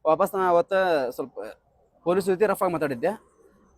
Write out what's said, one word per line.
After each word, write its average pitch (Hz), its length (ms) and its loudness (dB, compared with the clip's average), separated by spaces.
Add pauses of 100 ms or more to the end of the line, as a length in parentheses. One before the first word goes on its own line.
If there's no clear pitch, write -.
ವಾಪಸ್ 175 280 2
ನಾ 185 140 0
ಅವತ್ತ 170 240 2 (360)
ಸ್ವಲ್ಪ 127 300 -10 (640)
ಪೊಲೀಸ್ 180 220 0
ಜೊತೆ 190 200 0
ರಫ್ 196 180 0
ಆಗಿ 180 100 0
ಮಾತಾಡಿದ್ದೆ. 151 640 -4 (420)